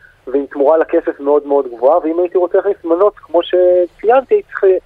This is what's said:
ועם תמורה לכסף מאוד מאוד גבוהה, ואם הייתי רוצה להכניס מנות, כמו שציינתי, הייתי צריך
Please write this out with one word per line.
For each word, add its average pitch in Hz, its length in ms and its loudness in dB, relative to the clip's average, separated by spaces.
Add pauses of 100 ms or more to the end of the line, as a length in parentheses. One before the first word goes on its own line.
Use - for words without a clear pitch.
(280)
ועם 139 180 -4
תמורה 143 320 0
לכסף 160 420 -2
מאוד 143 280 0
מאוד 143 200 0
גבוהה, 123 320 0
ואם 165 200 -4
הייתי 180 180 -2
רוצה 175 200 0
להכניס 190 260 -4
מנות, 180 320 0
כמו 160 280 -4
שציינתי, 180 920 0
הייתי 403 160 -2
צריך - 120 -10 (220)